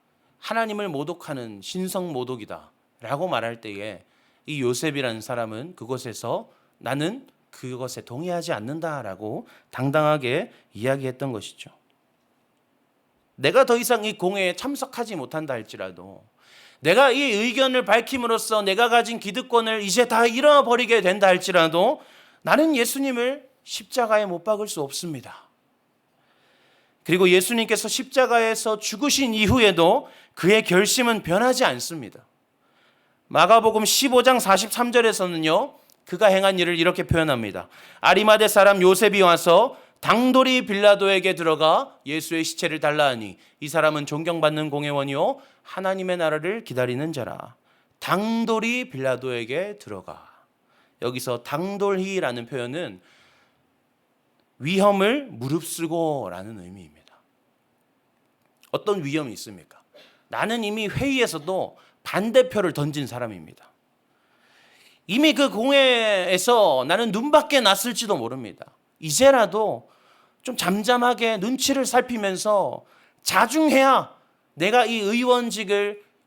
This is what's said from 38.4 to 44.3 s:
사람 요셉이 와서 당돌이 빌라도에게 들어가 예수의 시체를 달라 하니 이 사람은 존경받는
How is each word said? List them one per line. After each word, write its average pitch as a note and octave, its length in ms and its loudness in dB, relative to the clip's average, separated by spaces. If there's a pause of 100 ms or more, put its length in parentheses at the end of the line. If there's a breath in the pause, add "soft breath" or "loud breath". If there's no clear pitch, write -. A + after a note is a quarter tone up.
사람 G3+ 360 6
요셉이 F#3+ 380 6
와서 F3 560 4 (220 loud breath)
당돌이 B3+ 680 4
빌라도에게 G3 640 4
들어가 D#3+ 720 0
예수의 D#3 380 -6
시체를 D#3 360 -6
달라 D3+ 280 2
하니 A2 320 -6 (200 soft breath)
이 D3+ 80 -12
사람은 D3+ 380 0
존경받는 D3+ 640 -2